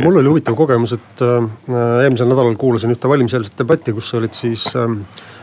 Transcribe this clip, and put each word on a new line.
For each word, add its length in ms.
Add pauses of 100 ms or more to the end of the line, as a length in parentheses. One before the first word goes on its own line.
Mul 220
oli 80
huvitav 260
kogemus, 380
et, 260
äh, 300 (500)
eelmisel 300
nädalal 260
kuulasin 380
ühte 140
valimiseelset 500
debatti, 340
kus 240
olid 160
siis, 420
ähm, 280 (400)